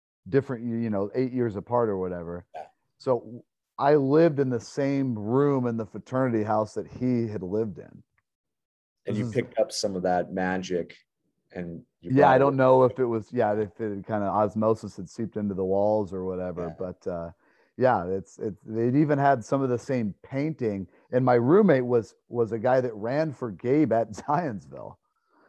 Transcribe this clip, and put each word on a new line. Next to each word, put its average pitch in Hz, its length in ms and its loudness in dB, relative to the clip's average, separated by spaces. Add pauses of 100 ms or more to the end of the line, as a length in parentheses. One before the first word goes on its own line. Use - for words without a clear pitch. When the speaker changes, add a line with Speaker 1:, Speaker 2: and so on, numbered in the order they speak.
(280)
Speaker 1:
different, 131 360 -2
you, 117 120 -4
you 117 140 -2
know, 101 240 -2
eight 127 180 -2
years 120 240 -2
apart 120 320 0
or 98 100 -2
whatever. 87 560 -8
Speaker 2:
Yeah. 76 120 -14 (320)
Speaker 1:
So 117 460 -4 (340)
I 143 180 4
lived 143 440 4
in 131 80 0
the 120 120 -2
same 139 580 -2
room 127 480 2
in 117 100 -2
the 113 80 -4
fraternity 113 600 -2
house 107 300 0
that 101 120 -6
he 123 420 -2
had 104 140 -6
lived 101 360 -4
in. - 240 -20 (1040)
Speaker 2:
And 104 80 -4
Speaker 1:
This 107 40 -2
Speaker 2:
you 120 80 -2
Speaker 1:
is 110 80 -8
Speaker 2:
picked 120 240 -2
up 107 120 0
some 101 240 -6
of 92 100 -6
that 90 280 0
magic, 92 640 -4 (560)
and 85 300 -10 (180)
you 87 120 -10
Speaker 1:
Yeah, 143 120 6
I 139 60 8
Speaker 2:
brought 131 60 6
it - 20 6
Speaker 1:
don't 139 180 4
know 131 280 8
if 123 140 2
it 131 60 2
was, 113 280 -4
yeah, 110 220 2
if 107 260 -4
it 101 260 -6
kind 104 180 -2
of 92 100 -2
osmosis 107 640 0
had 90 120 -12
seeped 110 280 -8
into 104 180 -4
the 95 100 -2
walls 101 480 0
or 92 120 -6
whatever, 90 440 -6
Speaker 2:
Yeah. 82 100 -10
Speaker 1:
but, 92 280 -10
uh, 85 240 -8 (460)
yeah, 113 300 2
it's, 95 320 -6
it, 107 160 -6 (100)
they'd 117 320 0
even 147 220 2
had 139 260 2
some 139 180 -2
of 131 60 -2
the 123 100 0
same 113 440 -4
painting. 127 680 -6 (240)
And 127 120 2
my 123 100 4
roommate 139 500 6
was, 120 300 0 (140)
was 117 240 0
a 117 60 -4
guy 127 220 2
that 123 140 -4
ran 135 380 -2
for 120 180 -8
Gabe 120 420 0
at 117 180 2
<laughs> - 20 -10
Zionsville. 104 840 -6 (520)